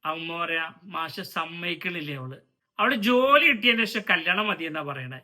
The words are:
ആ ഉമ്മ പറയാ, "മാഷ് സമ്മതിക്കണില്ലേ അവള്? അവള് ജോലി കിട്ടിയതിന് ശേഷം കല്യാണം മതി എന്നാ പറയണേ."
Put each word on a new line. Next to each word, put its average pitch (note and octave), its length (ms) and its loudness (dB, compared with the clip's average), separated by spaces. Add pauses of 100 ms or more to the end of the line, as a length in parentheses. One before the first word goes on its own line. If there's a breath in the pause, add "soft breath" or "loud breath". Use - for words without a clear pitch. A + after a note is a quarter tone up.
ആ D#3 60 -2
ഉമ്മ E3 340 -4
പറയാ, E3 260 -2 (120)
"മാഷ് E3 380 -8
സമ്മതിക്കണില്ലേ E3+ 920 -6
അവള്? C3 200 -10 (440)
അവള് A#3+ 160 4
ജോലി B3+ 520 6
കിട്ടിയതിന് A#3 380 4
ശേഷം G#3+ 240 -4
കല്യാണം F3 380 2
മതി E3 180 -2
എന്നാ D#3 160 -6
പറയണേ." C3 420 -10